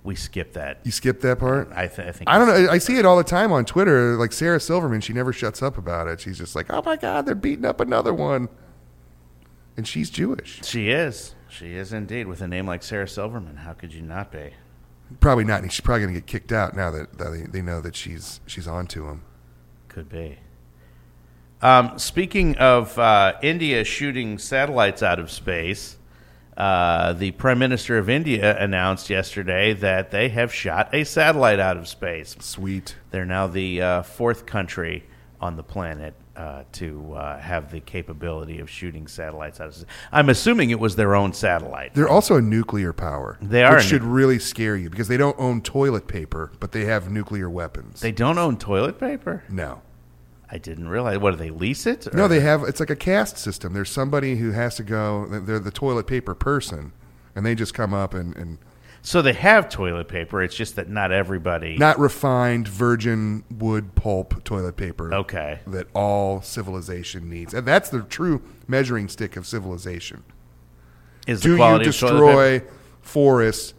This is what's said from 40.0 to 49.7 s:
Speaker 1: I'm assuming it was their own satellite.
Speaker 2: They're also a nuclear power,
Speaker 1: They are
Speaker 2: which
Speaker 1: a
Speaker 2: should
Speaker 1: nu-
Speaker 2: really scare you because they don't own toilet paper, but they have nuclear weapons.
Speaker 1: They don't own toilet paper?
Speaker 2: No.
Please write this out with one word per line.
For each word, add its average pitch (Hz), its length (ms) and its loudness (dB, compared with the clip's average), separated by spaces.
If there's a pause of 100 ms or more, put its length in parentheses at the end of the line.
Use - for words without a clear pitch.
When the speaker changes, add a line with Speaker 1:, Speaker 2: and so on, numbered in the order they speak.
Speaker 1:
I'm 147 200 6
assuming 170 400 4
it 113 100 0
was 110 160 0
their 101 180 4
own 101 180 2
satellite. 69 600 -4
Speaker 2:
They're 147 140 4
also 196 280 6
a 127 60 6
nuclear 107 500 0
power, 71 480 -8
Speaker 1:
They 110 220 4
are 139 140 10
Speaker 2:
which 123 80 8
Speaker 1:
a 95 40 2
Speaker 2:
should 120 140 4
Speaker 1:
nu- 113 60 -2
Speaker 2:
really 131 320 6
scare 110 360 -2
you 87 140 -6
because 101 180 -6
they 123 80 2
don't 143 220 2
own 127 240 0
toilet 135 460 0
paper, 80 500 -8
but - 140 -8
they 107 140 -2
have 104 240 0
nuclear 101 380 -4
weapons. 82 520 -10
Speaker 1:
They 113 120 -2
don't 127 260 2
own 160 180 0
toilet 101 420 0
paper? 262 500 -6
Speaker 2:
No. 85 340 -8 (720)